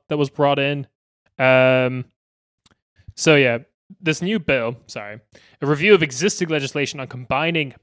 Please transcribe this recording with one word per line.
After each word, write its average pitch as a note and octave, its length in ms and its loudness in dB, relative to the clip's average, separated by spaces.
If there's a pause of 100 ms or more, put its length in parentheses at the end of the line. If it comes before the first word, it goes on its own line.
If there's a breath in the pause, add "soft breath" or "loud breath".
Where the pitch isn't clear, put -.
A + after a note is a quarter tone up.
that D3+ 80 -2
was C#3+ 120 0
brought C#3+ 300 0
in. C#3 280 -4 (520)
Um, B2+ 640 2 (1120)
so, D#3 200 4
yeah, B2 240 4 (420)
this D#3+ 200 -4
new G#3 180 -2
bill, B2+ 360 -2 (120)
sorry, G#2+ 320 -16 (420 soft breath)
a C#3+ 40 -6
review D3+ 280 4
of E3 100 4
existing D#3 460 -4
legislation C#3+ 500 -4
on C3 80 -12
combining C#3 760 -4